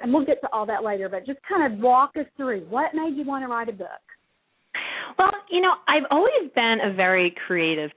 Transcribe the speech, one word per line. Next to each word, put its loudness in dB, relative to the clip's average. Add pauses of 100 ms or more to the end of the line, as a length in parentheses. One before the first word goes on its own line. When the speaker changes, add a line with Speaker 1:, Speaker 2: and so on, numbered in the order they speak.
Speaker 1:
And 0
we'll 4
get 0
to -6
all -2
that -2
later, -4
but -8
just -10 (100)
kind 0
of -8
walk 6
us -4 (100)
through. -4
What -2
made -4
you -6
want -4
to -8
write -4
a -8
book? -10 (1300)
Speaker 2:
Well, 4 (180)
you 0
know, 4 (160)
I've 4
always 2
been 2
a -2
very 2 (140)
creative 0